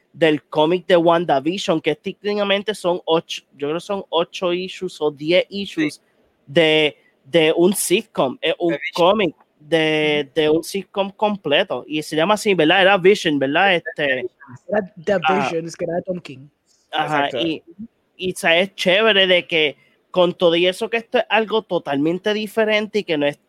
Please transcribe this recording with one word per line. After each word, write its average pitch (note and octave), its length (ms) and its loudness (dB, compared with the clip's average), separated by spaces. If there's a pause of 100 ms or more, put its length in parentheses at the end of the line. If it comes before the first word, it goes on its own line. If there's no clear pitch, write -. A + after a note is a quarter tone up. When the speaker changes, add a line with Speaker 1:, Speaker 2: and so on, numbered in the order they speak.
(120)
Speaker 1:
del D3+ 320 0
cómic E3 420 0
de F#3 100 4
WandaVision, E3+ 840 0
que D3+ 140 -2
técnicamente G3+ 800 -4
son F3+ 300 -2
ocho, - 360 -2 (120)
yo C#3 160 -8
creo D#3+ 80 -4
que E3+ 40 -10
son G3 280 -8
ocho F3 440 -4
issues F#3 480 -10
o D3+ 80 0
diez D#3 400 0
issues F3 460 -6
Speaker 2:
Sí. - 60 -20 (440)
Speaker 1:
de, D#3 520 2 (260)
de D#3 340 2
un F3+ 160 2
sitcom, E3+ 640 -2
es D#3+ 200 -2
un E3+ 140 0
Speaker 2:
De C#3+ 40 -4
Vision. - 160 -12 (160)
Speaker 1:
cómic G3+ 260 0 (240)
de, D3+ 640 0
Speaker 3:
Ujú. C3+ 100 -20
Speaker 1:
de D3+ 160 2
un E3 120 0
sitcom G3 460 -6
completo, F#3 800 -2
y D3+ 160 -6
se D#3 120 -10
llama F3+ 200 2
así, G3+ 180 0
¿verdad? F3 300 4
Era G3 160 6
Vision, E3+ 400 2
¿verdad? E3 340 2
Este, C3+ 540 -4 (400)
Speaker 3:
Era G3 260 -4 (100)
The G3+ 100 0
Speaker 1:
ajá. D#3+ 260 0
Speaker 3:
Vision, E3 260 -4
es E3 100 -14
que F3 100 -8
era E3 100 -4
de F#3 80 -4
Tom F3+ 160 -8
King. C#3 300 -18 (420)
Speaker 1:
Ajá, D3+ 340 0
Speaker 2:
Exacto. C#3 220 -4
Speaker 1:
y, D#3 160 -6 (520)
y, F#3 160 -6
o - 40 -10
sea, E3+ 240 2
es G3 160 -2
chévere G3 500 2
de F3+ 220 2
que D#3 280 0 (360)
con F3+ 240 4
todo E3+ 200 2
y F3 120 2
eso F#3 240 -4
que A#3 60 0
esto A#3 200 -4
es - 100 0
algo A3 360 0
totalmente E3 720 -2
diferente G#3+ 640 -2
y F#3+ 40 -2
que D#3+ 140 -2
no D3 80 0
es D3 240 -4